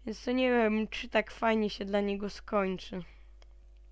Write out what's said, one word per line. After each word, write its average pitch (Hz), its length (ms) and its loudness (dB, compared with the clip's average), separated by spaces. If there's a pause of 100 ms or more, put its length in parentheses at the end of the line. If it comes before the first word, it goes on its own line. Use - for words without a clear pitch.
więc 220 180 -8
to 247 80 -2
nie 254 200 4
wiem, 220 360 4
czy - 220 -10
tak 214 220 0
fajnie 220 380 2
się - 160 -6
dla 202 160 0
niego 202 280 -2
skończy. 190 720 -2 (880)